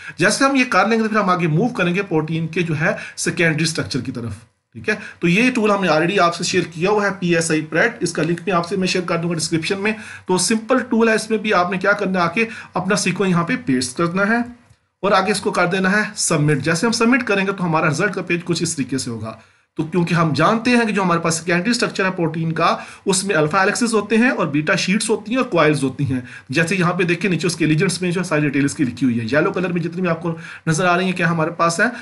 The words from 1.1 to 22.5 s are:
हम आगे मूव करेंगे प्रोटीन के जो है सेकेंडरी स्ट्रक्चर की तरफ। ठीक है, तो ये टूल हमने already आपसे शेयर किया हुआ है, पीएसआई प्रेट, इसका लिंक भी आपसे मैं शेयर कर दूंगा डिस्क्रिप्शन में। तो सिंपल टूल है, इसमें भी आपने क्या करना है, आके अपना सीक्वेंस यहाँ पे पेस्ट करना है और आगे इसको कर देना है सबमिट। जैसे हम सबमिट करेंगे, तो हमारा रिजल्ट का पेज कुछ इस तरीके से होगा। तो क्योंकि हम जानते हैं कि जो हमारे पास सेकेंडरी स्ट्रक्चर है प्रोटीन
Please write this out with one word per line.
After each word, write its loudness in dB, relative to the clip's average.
हम 2
आगे 2
मूव 2
करेंगे -2
प्रोटीन -2
के -2
जो -2
है 0
सेकेंडरी 0
स्ट्रक्चर -4
की -6
तरफ। -8
ठीक -14
है, -2
तो 2
ये 4
टूल 2
हमने 2
already 2
आपसे 2
शेयर 0
किया -2
हुआ 2
है, 0
पीएसआई 0
प्रेट, 0
इसका -2
लिंक -2
भी -6
आपसे -2
मैं 0
शेयर -2
कर -2
दूंगा -2
डिस्क्रिप्शन -2
में। -2
तो 2
सिंपल 0
टूल 2
है, 4
इसमें -2
भी 0
आपने 2
क्या 2
करना -2
है, 2
आके 0
अपना 0
सीक्वेंस 0
यहाँ 2
पे -2
पेस्ट -2
करना 0
है 0
और 2
आगे 2
इसको -2
कर 2
देना 0
है 0
सबमिट। 2
जैसे 0
हम 2
सबमिट 2
करेंगे, 0
तो -4
हमारा 2
रिजल्ट 0
का -4
पेज -2
कुछ -4
इस -2
तरीके -2
से -6
होगा। -10
तो -2
क्योंकि 0
हम 2
जानते 2
हैं 4
कि -2
जो 0
हमारे 2
पास -2
सेकेंडरी 0
स्ट्रक्चर -2
है 0
प्रोटीन -2